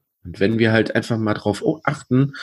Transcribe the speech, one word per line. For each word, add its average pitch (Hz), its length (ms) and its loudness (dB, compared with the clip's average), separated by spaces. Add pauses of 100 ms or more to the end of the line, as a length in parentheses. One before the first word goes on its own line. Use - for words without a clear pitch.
(240)
Und 85 160 -10
wenn 110 200 2
wir 113 120 4
halt 110 240 2
einfach 113 220 -2
mal 107 160 0
drauf - 300 -2
o-, 160 200 -2
achten, 139 600 0